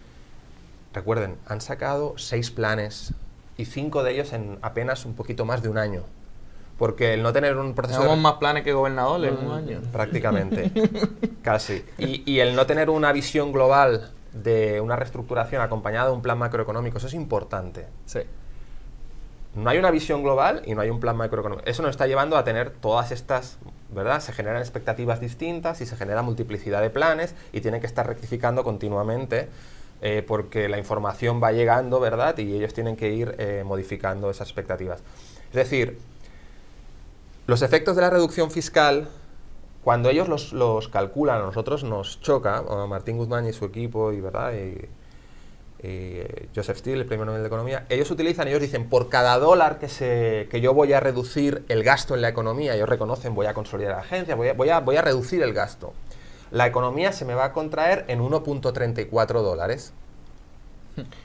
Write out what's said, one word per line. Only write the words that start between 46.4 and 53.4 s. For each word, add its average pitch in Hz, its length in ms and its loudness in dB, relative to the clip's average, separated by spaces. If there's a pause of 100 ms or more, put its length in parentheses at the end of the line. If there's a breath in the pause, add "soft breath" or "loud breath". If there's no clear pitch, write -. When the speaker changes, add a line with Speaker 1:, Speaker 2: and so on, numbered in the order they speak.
Speaker 1:
Joseph 107 220 -2
Stiglitz, 131 260 -2
el 123 40 -6
premio 110 180 -2
Nobel 110 160 -2
de 110 60 -2
Economía, 117 420 -4
ellos 135 220 0
utilizan, 165 380 0
ellos 143 120 2
dicen, 127 260 -2
"Por 123 220 4
cada 123 300 6
dólar 160 400 8
que 143 100 -8
se, 117 600 0
que 120 100 0
yo 131 120 6
voy 143 200 6
a 135 60 6
reducir 135 680 2
el 113 140 2
gasto 139 300 4
en 120 80 2
la 117 80 2
economía", 117 460 -2
ellos 107 140 2
reconocen, 117 440 -2
"Voy 104 140 0